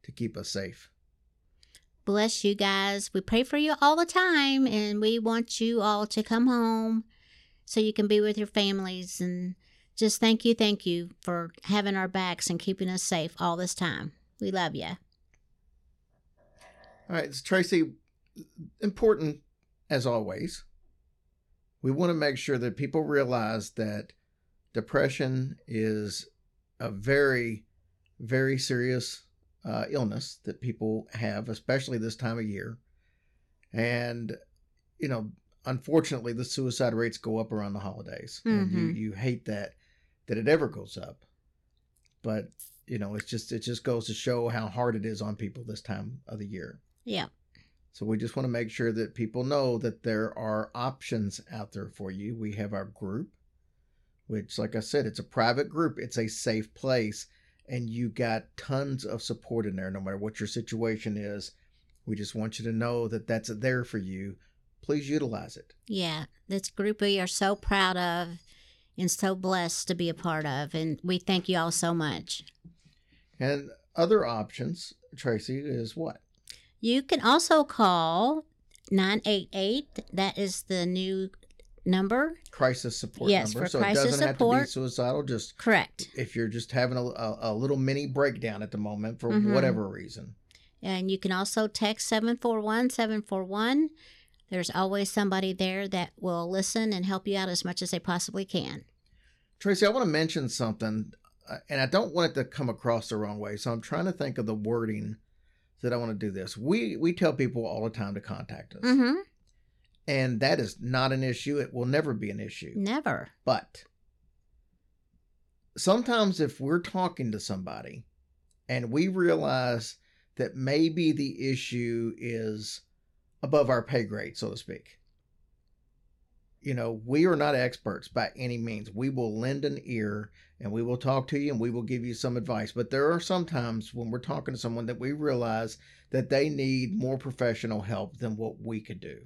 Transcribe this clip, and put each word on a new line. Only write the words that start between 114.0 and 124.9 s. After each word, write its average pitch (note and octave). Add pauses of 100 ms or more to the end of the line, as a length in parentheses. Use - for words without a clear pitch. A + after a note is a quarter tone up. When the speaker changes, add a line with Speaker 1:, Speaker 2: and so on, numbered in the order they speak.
Speaker 1:
sometimes A3
if D3
we're D3+
talking F3
to G#2
somebody F2+ (640)
and B2
we D#3
realize C#3+ (400)
that B2
maybe D#3
the C3+
issue A#2+
is A2 (600)
above C3+
our B2
pay B2
grade, G#2
so G#2
to G2+
speak, - (1600)